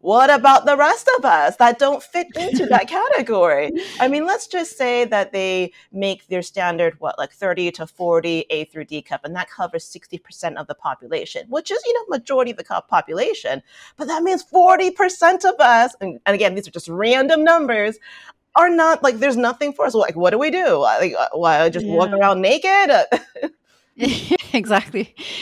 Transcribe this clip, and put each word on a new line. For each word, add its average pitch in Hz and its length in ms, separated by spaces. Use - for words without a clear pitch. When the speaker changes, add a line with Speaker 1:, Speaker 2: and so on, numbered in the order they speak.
Speaker 1:
what 240 320
about 269 340
the 285 100
rest 294 320
of - 60
us 156 320
that 240 200
don't 277 240
fit 349 240
into 339 300
that 240 220
Speaker 2:
<laughs> 466 280
Speaker 1:
category? 185 560
I 247 80
mean, 294 180
let's 415 220
just 339 280
say 240 300
that 202 260
they 185 400
make 196 380
their 180 120
standard, 170 560
what, - 220
like, - 120
thirty 180 420
to 165 120
forty 165 640
A 156 160
through 156 200
D 151 180
cup, - 200
and 160 120
that 180 160
covers 175 340
sixty - 320
percent - 400
of 147 80
the 147 80
population, 139 760
which 302 200
is, 440 160
you 480 80
know, 466 160
majority 254 400
of 233 80
the - 60
co-, - 180
population. 180 800
But 294 100
that 320 160
means 359 180
forty 370 480
percent 370 560
of 370 140
us, 247 420
and, 175 240
and 202 80
again, 196 220
these 196 120
are 151 40
just - 160
random 262 560
numbers, 247 560
are 349 140
not, 330 340
like, 247 160
there's 254 180
nothing 247 360
for 294 120
us. 254 80
Like, 202 220
what 180 160
do 220 80
we 302 100
do? 320 300
Like, 123 340
uh, 101 200
what, 160 380
just 175 140
walk 180 240
Speaker 2:
Yeah. 202 80
Speaker 1:
around 196 240
naked? 370 480
<laughs> - 400
Speaker 2:
<laughs> - 400
Exactly. 208 600